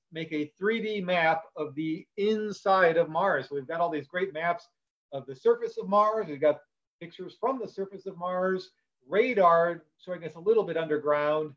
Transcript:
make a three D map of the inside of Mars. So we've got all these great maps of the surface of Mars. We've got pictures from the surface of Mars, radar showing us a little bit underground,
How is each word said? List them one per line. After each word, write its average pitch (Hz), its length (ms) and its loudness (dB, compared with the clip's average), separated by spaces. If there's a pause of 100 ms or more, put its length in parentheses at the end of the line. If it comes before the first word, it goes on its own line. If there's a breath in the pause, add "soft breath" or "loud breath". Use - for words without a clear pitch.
(100)
make 160 200 -10
a 151 140 -4 (120)
three 214 240 -2
D 214 200 -4
map 170 420 2 (140)
of 143 180 -8
the 160 400 -6
inside 196 800 2
of 160 140 2
Mars. 160 400 0
So 143 60 -6
we've 135 120 -8
got 165 140 -4
all 170 80 0
these 151 180 -6
great 180 260 -6
maps 170 360 -4 (420)
of 135 140 -10
the 135 100 -14
surface 233 420 0
of 196 120 -8
Mars. 208 380 2
We've 143 120 -10
got 147 220 2 (400)
pictures 175 360 -16
from 262 220 -4
the 208 80 -8
surface 190 380 -12
of 175 120 -12
Mars, 185 540 -4 (340)
radar 175 800 4 (140)
showing 175 260 -12
us 160 120 -12
a 170 40 -18
little 208 240 4
bit 165 140 -4
underground, 151 800 0